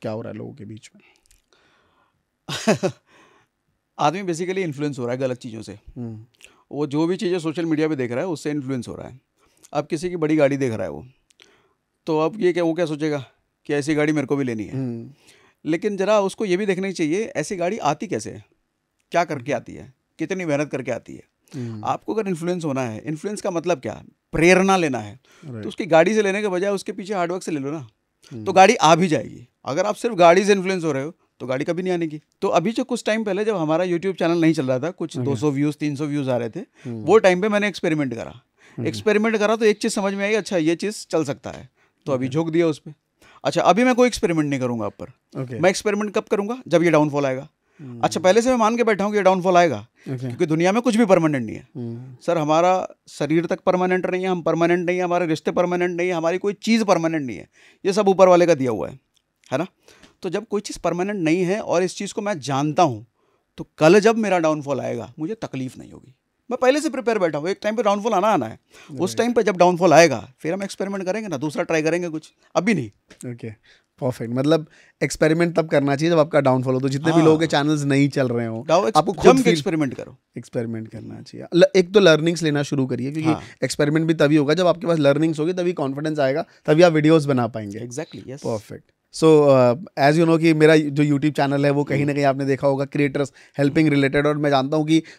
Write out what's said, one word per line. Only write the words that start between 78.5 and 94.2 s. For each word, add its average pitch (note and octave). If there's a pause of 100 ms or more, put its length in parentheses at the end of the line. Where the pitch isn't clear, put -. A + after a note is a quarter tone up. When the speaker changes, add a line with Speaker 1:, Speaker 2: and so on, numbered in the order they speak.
Speaker 2:
डाउ-, G3
Speaker 1:
आपको E3
खुद -
Speaker 2:
जम C4
के C4
Speaker 1:
फील -
Speaker 2:
एक्सपेरिमेंट D#3
करो। - (220)
Speaker 1:
एक्सपेरिमेंट A2+
करना A2
चाहिए। -
ल-, D3+
एक F#3
तो G#3
लर्निंग्स E3
लेना D3
शुरू C#3
करिए, B2+
क्योंकि D#3
Speaker 2:
हाँ। F#2+ (240)
Speaker 1:
एक्सपेरिमेंट D3+
भी E3
तभी D#3
होगा D3
जब F3+
आपके E3
पास E3+
लर्निंग्स D3
होगी, E3
तभी F3+
कॉन्फिडेंस D3+
आएगा, C#3 (220)
तभी D#3
आप F3
वीडियोज़ D#3
बना B2+
पाएंगे। G#2+
Speaker 2:
Exactly, B2
यस। C3+
Speaker 1:
परफेक्ट। G#2+ (300)
So, -
uh, C#3 (240)
as C#3+
you E3
know E3
कि E3
मेरा D#3
जो D3
YouTube D3
चैनल C#3
है, C#3+
वो C#3+
कहीं C#3
Speaker 2:
हम्म। C#3+
Speaker 1:
ना C#3+
कहीं C#3+
आपने C#3
देखा C3+
होगा C#3
क्रिएटर्स C#3+ (260)
हेल्पिंग C#3+
रिलेटेड, C#3+